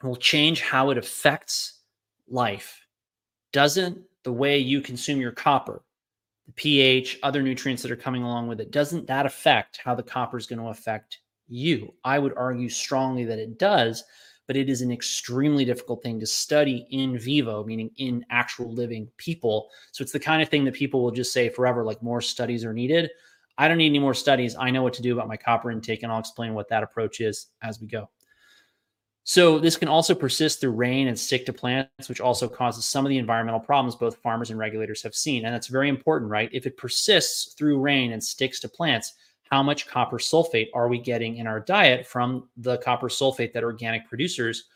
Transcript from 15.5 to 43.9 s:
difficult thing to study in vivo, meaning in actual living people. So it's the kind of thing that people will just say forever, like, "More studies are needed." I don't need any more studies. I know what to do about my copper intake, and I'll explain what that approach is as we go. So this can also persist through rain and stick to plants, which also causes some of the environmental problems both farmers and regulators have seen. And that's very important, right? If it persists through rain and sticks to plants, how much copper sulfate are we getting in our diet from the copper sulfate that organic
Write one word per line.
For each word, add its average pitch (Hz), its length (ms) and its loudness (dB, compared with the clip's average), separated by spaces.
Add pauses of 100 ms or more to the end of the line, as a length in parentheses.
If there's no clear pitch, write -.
difficult 120 360 -4
thing 113 160 -6
to 110 80 -6
study 139 640 2
in 131 280 -2
vivo, 113 460 0
meaning 113 340 -6
in 123 320 -2
actual 120 420 -2
living 117 340 -6 (120)
people. 113 500 -2 (240)
So - 80 -10
it's 139 100 -8
the 151 80 -4
kind 156 220 2
of 156 80 2
thing 147 160 2
that 131 80 2
people 131 300 0
will 120 80 0
just 120 240 -4
say 120 160 2
forever, 123 340 0
like, 110 180 -6
"More 117 200 -4
studies 117 420 -4
are 110 80 -6
needed." 147 380 2 (480)
I 147 100 6
don't 165 80 4
need 160 140 6
any 143 80 4
more 135 160 4
studies. 123 420 2
I 127 140 0
know 131 120 2
what 123 120 0
to 123 80 -10
do 123 100 0
about 117 160 -4
my 107 80 -8
copper 117 340 0
intake, 110 320 -6
and 117 80 -6
I'll 113 80 -2
explain 110 360 -8
what 104 160 -6
that 110 120 0
approach 110 380 -6
is 107 280 -4 (120)
as 113 180 -10
we 107 100 -16
go. 107 200 -10 (1160)
So 170 340 4
this 160 180 2
can 160 120 -4
also 165 260 2
persist - 480 -2
through 131 80 0
rain 127 380 0
and 117 120 -4
stick 127 240 -2
to 127 80 -6
plants, 131 560 -6
which - 140 -8
also 120 260 0
causes 117 380 -4
some 139 180 0
of 139 60 0
the 135 80 0
environmental 113 420 -2
problems 127 360 0
both 117 200 -2
farmers 113 320 -4
and 110 100 -8
regulators 110 440 -6
have 110 120 -10
seen. 123 300 -2
And 117 80 -2
that's 117 140 -6
very 135 240 0
important, 135 400 0
right? 107 240 0
If 127 100 -6
it 131 140 -8
persists - 760 2
through 147 280 2
rain 135 320 2
and 110 120 -6
sticks - 360 -4
to - 100 -10
plants, 139 420 0 (380)
how 139 120 4
much 143 240 0
copper 120 320 -2
sulfate 117 560 2
are 120 140 2
we 120 100 0
getting 117 380 -4
in 117 100 -8
our 110 140 -4
diet 143 460 6
from 123 500 -2
the 120 220 -2
copper 123 300 0
sulfate 131 440 0
that 117 120 -2
organic 113 440 -4